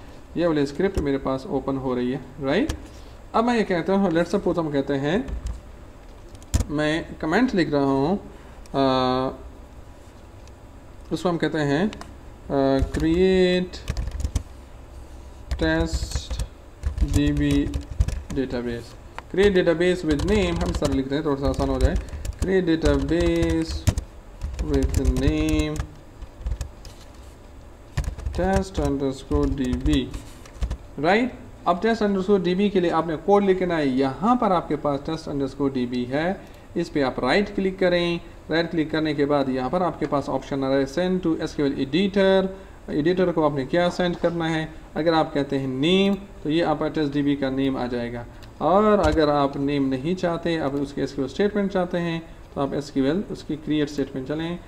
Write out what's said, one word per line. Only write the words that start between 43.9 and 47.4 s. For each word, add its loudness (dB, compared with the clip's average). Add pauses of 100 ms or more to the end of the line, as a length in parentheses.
करना -2
है, -2 (280)
अगर 2
आप 2
कहते 0
हैं -2
name 2 (280)
तो -2
ये 2
आपका 0
टेस्ट -2
डी 2
बी 2
का -2